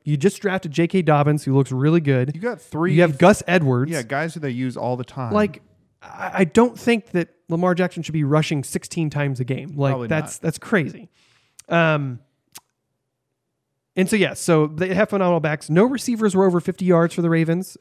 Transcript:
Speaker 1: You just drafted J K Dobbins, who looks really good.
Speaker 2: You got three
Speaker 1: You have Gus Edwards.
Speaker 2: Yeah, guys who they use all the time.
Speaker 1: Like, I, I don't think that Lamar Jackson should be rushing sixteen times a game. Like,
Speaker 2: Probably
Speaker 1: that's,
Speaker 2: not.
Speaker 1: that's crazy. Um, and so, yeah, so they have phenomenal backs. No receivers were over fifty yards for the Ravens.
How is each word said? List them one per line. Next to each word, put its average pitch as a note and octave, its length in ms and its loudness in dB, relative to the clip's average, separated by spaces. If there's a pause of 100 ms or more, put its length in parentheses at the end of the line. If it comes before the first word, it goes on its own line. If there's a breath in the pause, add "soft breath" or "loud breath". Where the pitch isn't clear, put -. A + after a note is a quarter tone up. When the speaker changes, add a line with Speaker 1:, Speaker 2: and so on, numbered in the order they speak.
Speaker 1:
You D3+ 140 -2
just F3+ 220 0
drafted F#3 320 -4
J E3 160 0
K F#3 140 0
Dobbins, D3 440 2
who C3+ 100 2
looks C3+ 160 2
really D3+ 300 2
good. C#3 340 0
Speaker 2:
You E3 60 -16
got A3 200 -6
three D#3 320 -2
Speaker 1:
You E3 80 6
have D#3+ 160 2
Gus F#3 300 6
Edwards. C#3+ 440 2
Speaker 2:
Yeah, D3 120 -4
guys C#3+ 320 -6
who E3+ 40 -12
they D3 120 -6
use B2 260 -6
all B2 200 -4
the B2+ 60 -8
time. A#2+ 300 -8
Speaker 1:
Like, G#3 300 -2 (400)
I, - 320 -12
I F#3+ 80 2
don't A3+ 340 4
think A#3 340 -2
that E3+ 180 -2 (180)
Lamar F3 260 0
Jackson E3+ 300 -2
should D3+ 100 -8
be D#3 100 0
rushing D3 400 0
sixteen - 460 -6
times C#3+ 300 -4
a B2+ 40 -4
game. C3 320 -6
Like, C#3 180 0
Speaker 2:
Probably B2 160 -6
Speaker 1:
that's, D#3 280 -4
Speaker 2:
not. - 80 -20
Speaker 1:
that's D#3+ 140 -4
crazy. - 500 -4 (600 soft breath)
Um, D3+ 500 0 (1800)
and F#3 140 0
so, A3 60 0
yeah, F3+ 180 0
so D#3 340 2
they E3+ 260 -4
have G3+ 160 2
phenomenal F3+ 300 0
backs. D3+ 300 -4
No F3 160 4
receivers A3 500 -2
were F#3+ 100 4
over F3 140 2
fifty F3+ 260 -4
yards E3+ 300 4
for F#3 60 -2
the E3+ 80 0
Ravens. E3 520 0